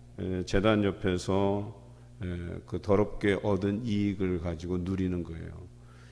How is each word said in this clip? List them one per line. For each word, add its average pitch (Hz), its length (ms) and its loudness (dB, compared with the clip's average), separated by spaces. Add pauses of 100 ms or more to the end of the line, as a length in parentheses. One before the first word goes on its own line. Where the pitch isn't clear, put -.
(180)
에, 92 260 -4
제단 104 380 4
옆에서, 98 960 0 (440)
에, 95 40 -6 (400)
그 87 140 -6
더럽게 101 640 2
얻은 101 420 0
이익을 101 560 2
가지고 87 380 -4
누리는 92 440 0
거예요. 82 280 -10 (600)